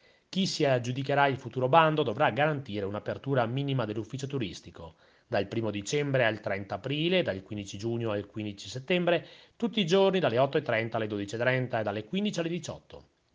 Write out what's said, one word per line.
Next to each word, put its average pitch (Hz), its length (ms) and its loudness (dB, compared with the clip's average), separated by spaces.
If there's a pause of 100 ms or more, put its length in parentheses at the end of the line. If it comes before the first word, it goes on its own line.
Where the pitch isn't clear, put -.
(300)
Chi 185 160 2
si - 200 0
aggiudicherà 135 640 2
il 135 100 0
futuro 127 320 -2
bando 156 340 6
dovrà 127 280 2
garantire 135 540 0
un'apertura 113 600 -2
minima 131 400 -2
dell'ufficio 113 420 -6
turistico, 92 680 -8 (300)
dal 101 220 0
primo 110 240 -2
dicembre 135 540 0
al 107 160 0
trenta 98 340 -4
aprile, 156 480 0
dal 95 200 -4
quindici 104 340 -10
giugno 117 340 -2
al 104 160 -2
quindici 107 400 -8
settembre, 170 580 0 (300)
tutti 220 240 -2
i 190 60 4
giorni 190 340 6
dalle 120 180 2
otto 143 200 4
e 151 40 2
trenta 113 360 0
alle 110 100 0
dodici 104 280 -4
e - 20 -4
trenta 123 420 0
e 107 40 -2
dalle 107 200 -2
quindici 185 380 -2
alle 165 80 -4
diciotto, 107 580 -10 (280)